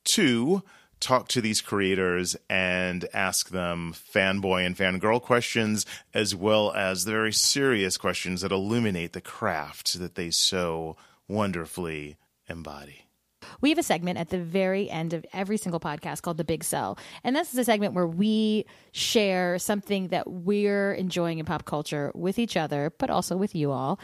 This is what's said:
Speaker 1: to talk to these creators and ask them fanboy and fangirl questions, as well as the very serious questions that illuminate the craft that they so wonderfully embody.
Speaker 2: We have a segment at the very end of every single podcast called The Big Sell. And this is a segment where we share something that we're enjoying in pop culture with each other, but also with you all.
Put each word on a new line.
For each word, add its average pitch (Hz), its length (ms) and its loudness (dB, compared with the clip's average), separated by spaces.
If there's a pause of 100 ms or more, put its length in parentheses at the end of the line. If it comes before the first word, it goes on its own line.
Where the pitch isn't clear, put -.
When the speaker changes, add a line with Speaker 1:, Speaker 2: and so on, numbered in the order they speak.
Speaker 1:
to 151 580 4 (380)
talk 127 280 2
to 127 140 0
these 107 180 2
creators 92 760 2 (120)
and 90 680 0
ask 95 340 0
them 85 460 -4 (180)
fanboy 95 500 2
and 90 140 -2
fangirl 95 420 2
questions, 113 680 2 (260)
as 101 220 0
well 104 380 4
as 95 320 0
the 110 60 -2
very 110 220 0
serious 113 640 2
questions 90 440 -2
that 95 100 -2
illuminate 98 600 0
the 90 80 -10
craft - 760 -4
that 87 160 -8
they 85 160 -6
so 82 640 0 (320)
wonderfully 85 880 -4 (320)
embody. 73 540 -12 (600)
Speaker 2:
We 277 80 4
have 311 80 2
a 330 60 0
segment 170 340 0
at 165 120 -6
the 185 100 -2
very 190 500 0
end 165 240 -4
of 160 180 -6
every 196 260 -2
single 170 220 -4
podcast 151 440 -6
called 170 140 -4
The 165 60 -2
Big 156 200 -2
Sell. 107 340 -2 (260)
And 254 120 0
this 330 180 -2
is 247 60 0
a 247 40 2
segment 214 300 2
where 180 140 2
we 214 580 2 (260)
share 185 680 2
something 202 480 -2
that 170 200 -2
we're 202 640 2
enjoying 175 440 0
in 160 80 -4
pop 156 180 -2
culture 147 520 -2
with 180 240 0
each 233 180 0
other, 147 400 0
but - 140 -2
also 180 260 2
with 202 160 0
you 147 180 2
all. 135 320 -2